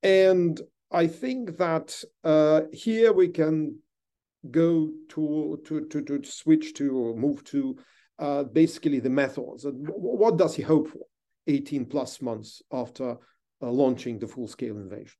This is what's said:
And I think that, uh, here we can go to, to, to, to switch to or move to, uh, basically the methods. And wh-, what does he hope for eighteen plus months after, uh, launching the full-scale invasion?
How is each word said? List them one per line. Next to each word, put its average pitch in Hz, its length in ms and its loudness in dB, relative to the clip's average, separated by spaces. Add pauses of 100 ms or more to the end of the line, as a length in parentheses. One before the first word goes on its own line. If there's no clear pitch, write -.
And 190 560 4 (320)
I 170 160 2
think 240 500 -6
that, 165 460 -2 (220)
uh, 156 380 4 (100)
here 226 400 2
we 185 160 4
can 156 480 -2 (720)
go 160 420 2 (180)
to, 156 560 -4
to, 156 220 -6
to, 147 140 -6
to 143 220 -6
switch - 520 2
to 135 220 -2
or 117 180 -2
move 143 300 -2
to, 135 320 -4 (420)
uh, 143 240 -2
basically 156 560 2
the 127 100 -2
methods. 135 560 -4
And 139 220 -8
wh-, 196 120 -10
what 214 380 2
does 175 180 2
he 147 60 -6
hope 151 280 2
for - 160 -18 (420)
eighteen 139 380 -2
plus 131 360 -8
months 113 400 -10 (100)
after, 123 460 -8 (440)
uh, 120 100 -6
launching 123 480 0
the 110 80 -8
full-scale 113 500 -10
invasion? 98 420 -16